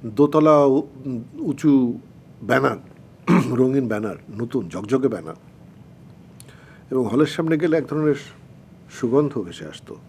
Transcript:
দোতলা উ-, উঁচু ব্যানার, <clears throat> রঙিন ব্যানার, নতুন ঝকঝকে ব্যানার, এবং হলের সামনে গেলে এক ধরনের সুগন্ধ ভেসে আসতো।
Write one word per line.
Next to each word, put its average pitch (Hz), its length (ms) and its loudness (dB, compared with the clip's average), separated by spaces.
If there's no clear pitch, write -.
দোতলা 147 600 4
উ-, 135 220 2
উঁচু 135 640 0
ব্যানার, 123 340 0
<clears throat> 127 320 2
রঙিন 131 280 2
ব্যানার, 107 280 -4
নতুন 117 320 -6
ঝকঝকে 127 380 -2
ব্যানার, 82 280 -6
এবং 127 160 0
হলের 131 180 2
সামনে 160 320 -2
গেলে 160 200 0
এক 139 100 -2
ধরনের 151 280 0
সুগন্ধ 131 520 0
ভেসে 85 260 -12
আসতো। - 280 -18